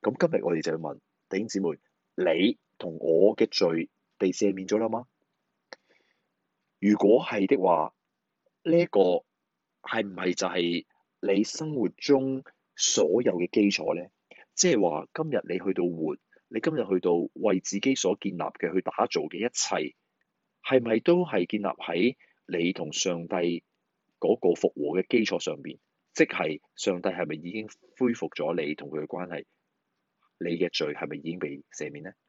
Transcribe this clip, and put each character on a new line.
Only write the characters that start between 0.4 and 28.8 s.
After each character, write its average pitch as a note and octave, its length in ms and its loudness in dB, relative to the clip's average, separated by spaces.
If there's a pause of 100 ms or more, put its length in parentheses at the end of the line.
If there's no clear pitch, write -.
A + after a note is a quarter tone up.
我 F2 100 0
哋 E2 80 0
就 E2 120 -2
要 D#2+ 40 -4
問 D#2 220 -8 (280)
弟 F#2+ 120 -2
兄 A2+ 80 -4
姊 G2+ 120 -4
妹， F#2 100 0 (440)
你 F2 460 2 (180)
同 E2 220 -10
我 F#2+ 360 4
嘅 A2+ 120 2
罪 E2 420 0 (300)
被 F#2+ 100 2
赦 G2 240 0
免 F#2+ 140 -8
咗 G#2 100 0
啦 A2+ 120 0
嗎？ A#2 180 -6 (1700)
如 G#2 180 4
果 G#2+ 280 6
係 G2+ 220 -2
的 C3+ 100 4
話， F2 380 2 (680)
呢 E3+ 160 4
一 F3 60 2
個 - 140 0 (840)
係 A2+ 240 -4
唔 F#2+ 80 -10
係 F#2 220 -2
就 F#2+ 120 -2
係 F2 380 0 (360)
你 G2 220 2
生 D#3 300 -6
活 A2+ 160 0
中 C3+ 540 0 (320)
所 - 480 2
有 G2 160 0
嘅 F2 100 -2
基 G2+ 220 4
礎 F2 240 -2
呢？ F2 120 -8 (460)
即 F3 220 2
係 G#2+ 60 2
話 - 320 0
今 D#3+ 180 -4
日 A#2+ 180 0
你 F2+ 100 -2
去 F#2+ 140 -2
到 F2+ 100 0
活， D#2+ 320 -2 (320)
你 A2 140 -6
今 D#3+ 140 0
日 A#2+ 120 0
去 F#2+ 140 2
到 F2+ 100 2 (220)
為 F#2+ 260 2
自 - 220 -6
己 C3+ 140 2
所 F#2 260 0
建 F#2+ 120 -4
立 F2+ 60 -10
嘅、 - 340 -4
去 F#2 80 2
打 - 100 -4 (160)
造 E2 140 -2
嘅 E2 160 -8
一 A2 140 -2
切， - 440 -4 (680)
係 C3 180 4
咪 A#2 180 2
都 F3 260 4
係 G2 200 0
建 G#2 160 -4
立 G2+ 40 -4
喺 F#2 500 0 (300)
你 F2 260 -2
同 E2 220 -6
上 E2+ 340 -2
帝 F2 380 -2 (520)
嗰 G2 220 2
個 F2+ 100 2
復 E2+ 240 2
和 D2+ 280 -2
嘅 - 80 -2
基 A#2 160 2
礎 F#2+ 140 -2
上 D2+ 180 -4
邊？ - 220 -14 (340)
即 - 100 4
係 F#2 380 -2 (140)
上 F2+ 260 -2
帝 G2 80 0
係 F2 160 -4
咪 - 100 -6
已 E2 160 -12
經 G#2+ 160 -8 (300)
恢 B2 160 2
復 G2 200 -6
咗 D#2+ 220 -2
你 D2+ 200 -4
同 D2 140 -14